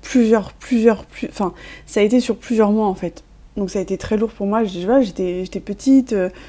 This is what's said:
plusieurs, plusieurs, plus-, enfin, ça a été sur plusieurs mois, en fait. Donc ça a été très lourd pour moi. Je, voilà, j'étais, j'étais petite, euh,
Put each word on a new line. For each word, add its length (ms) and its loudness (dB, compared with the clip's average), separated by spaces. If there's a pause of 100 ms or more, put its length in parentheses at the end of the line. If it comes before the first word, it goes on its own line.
plusieurs, 520 2
plusieurs, 520 0
plus-, 240 -10
enfin, 240 -4 (320)
ça 140 -2
a 40 4
été 160 4
sur 180 -2
plusieurs 340 0
mois, 160 2
en 80 -2
fait. 280 -10 (340)
Donc 120 -4
ça 100 -4
a 20 -2
été 160 -4
très 200 -4
lourd 140 -2
pour 160 -6
moi. 160 0
Je, 160 -6
voilà, 220 2
j'étais, 420 -4
j'étais 160 -10
petite, 540 2
euh, 160 -2 (200)